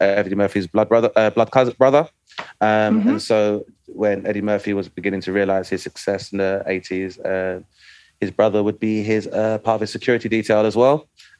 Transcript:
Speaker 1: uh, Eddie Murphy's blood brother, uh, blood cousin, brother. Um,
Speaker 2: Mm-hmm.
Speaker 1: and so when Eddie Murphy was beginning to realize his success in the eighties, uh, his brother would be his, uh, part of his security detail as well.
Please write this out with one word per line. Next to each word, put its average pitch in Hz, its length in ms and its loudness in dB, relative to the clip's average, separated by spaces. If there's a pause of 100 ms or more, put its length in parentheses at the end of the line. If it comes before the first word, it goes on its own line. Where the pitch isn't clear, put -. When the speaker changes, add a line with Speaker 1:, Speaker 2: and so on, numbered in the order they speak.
Speaker 1:
uh, - 20 4
Eddie 98 320 0
Murphy's 101 300 0
blood 107 240 0
brother, 113 260 4
uh, 110 140 4
blood 113 220 0
cousin, 123 260 2
brother. 139 300 4 (540)
Um, 107 400 2
Speaker 2:
Mm-hmm. 101 80 2
Speaker 1:
and - 120 0
so 104 440 0 (220)
when 98 380 -2
Eddie 101 160 -2
Murphy 104 320 -2
was 98 140 -4
beginning 95 340 -6
to 92 120 -6
realize 95 360 0
his 92 140 -4
success - 480 -6
in 98 80 -4
the 98 280 -2
eighties, 92 520 -6
uh, 92 400 -4 (640)
his 98 100 -4
brother 107 320 2
would 104 160 -2
be 110 240 -2
his, 110 240 -2
uh, 110 320 -2
part 113 160 0
of 104 60 -4
his 107 100 -4
security 117 380 -2
detail 110 360 2
as 107 100 -2
well. 135 320 2 (320)